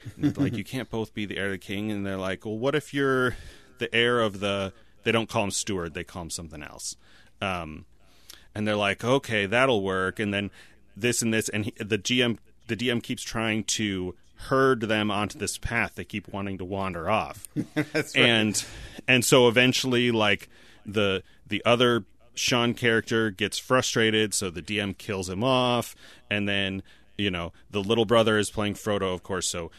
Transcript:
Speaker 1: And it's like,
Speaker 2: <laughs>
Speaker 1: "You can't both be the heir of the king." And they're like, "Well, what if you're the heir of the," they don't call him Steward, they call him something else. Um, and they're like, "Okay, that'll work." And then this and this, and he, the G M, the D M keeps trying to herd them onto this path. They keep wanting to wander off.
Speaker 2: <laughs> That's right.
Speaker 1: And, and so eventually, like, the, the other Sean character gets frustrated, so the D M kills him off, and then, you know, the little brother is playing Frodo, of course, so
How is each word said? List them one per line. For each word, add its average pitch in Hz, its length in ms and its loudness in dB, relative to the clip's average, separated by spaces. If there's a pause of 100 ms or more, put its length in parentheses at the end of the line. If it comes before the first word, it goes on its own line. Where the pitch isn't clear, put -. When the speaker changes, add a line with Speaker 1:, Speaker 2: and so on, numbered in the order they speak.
(160)
Speaker 1:
And - 100 -2
it's - 120 0
like, 139 160 0
Speaker 2:
<laughs> 113 40 -4
Speaker 1:
"You 104 60 -6
can't 127 260 -8
both 110 240 -6
be 107 120 -6
the 95 120 -8
heir 95 100 -2
of 98 60 -4
the 95 40 -6
king." 104 340 -6
And 101 140 -4
they're 98 120 -4
like, 95 280 -6
"Well, 107 120 -4
what 135 180 0
if - 180 -4
you're 131 420 2 (440)
the 117 140 -4
heir 120 280 4
of 101 180 -2
the," 98 320 -2 (320)
they 113 80 2
don't 113 180 0
call 113 160 0
him 98 60 -2
Steward, 87 420 -4
they 87 100 -8
call 90 200 -10
him 80 60 -10
something 78 340 -10
else. - 320 -12 (460)
Um, 87 440 -4 (680)
and 107 120 -2
they're 107 80 2
like, 101 280 0
"Okay, 117 420 2
that'll 117 380 4
work." 95 360 -2
And 104 140 -2
then 101 160 -2 (460)
this 117 260 0
and 117 120 2
this, 110 160 0
and 104 160 -4
he, 120 120 -6
the 107 200 -2
G 123 260 0
M, 117 160 0 (280)
the 117 80 -4
D 120 160 -2
M 120 100 0
keeps - 220 -8
trying 110 420 -2
to 95 500 -2 (320)
herd 135 340 4
them 107 300 2
onto 101 280 -2
this 101 180 -4
path. 113 380 -2
They 95 100 -8
keep - 220 -10
wanting 98 300 -6
to 95 80 -10
wander 92 440 -4
off. 87 380 -2 (140)
Speaker 2:
<laughs> - 140 -12
That's 151 400 -4
right. 127 100 6
Speaker 1:
And, 110 400 2 (420)
and 127 160 6
so 127 240 8
eventually, 123 640 4
like, 107 380 2 (360)
the, 101 380 0 (240)
the 104 180 -4
other 120 380 6 (320)
Sean 120 380 2
character 113 580 2
gets 98 260 -2
frustrated, 110 760 2
so 98 160 -2
the 85 120 -8
D 104 200 -4
M 98 140 -4
kills 95 340 -6
him 95 140 -4
off, 127 520 0 (340)
and 104 200 -2
then, 98 340 -2 (340)
you 101 140 0
know, 85 220 -6 (180)
the 104 100 0
little 110 240 2
brother 110 320 6
is 101 140 2
playing 104 220 -2
Frodo, 98 400 -2
of 90 100 -8
course, 92 240 -4
so 85 320 -6